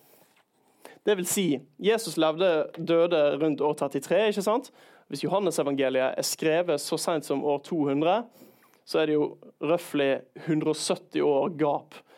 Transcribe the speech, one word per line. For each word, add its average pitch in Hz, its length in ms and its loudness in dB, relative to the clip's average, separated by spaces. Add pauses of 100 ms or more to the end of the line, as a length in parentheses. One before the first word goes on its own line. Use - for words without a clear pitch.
(1040)
Det 208 100 4
vil 180 100 -4
si, 175 340 0 (200)
Jesus 202 380 0
levde, 160 580 2
døde 165 640 2
rundt 151 220 0
år 147 180 0
trettitre, 143 480 0
ikke 202 160 -2
sant? 220 280 -2 (360)
Hvis - 160 -8
Johannesevangeliet 143 960 0
er 135 80 -4
skrevet 156 560 0
så 156 160 -4
sent 165 240 -2
som 139 240 -2
år 143 160 0
to 156 240 -2
hundre, 165 380 2 (600)
så - 140 0
er 156 60 4
det 151 100 0
jo 147 220 0 (240)
røftlig 147 600 0 (260)
hundre 151 260 0
og - 20 0
sytti - 460 -4
år 143 360 2
gap 147 380 -2 (220)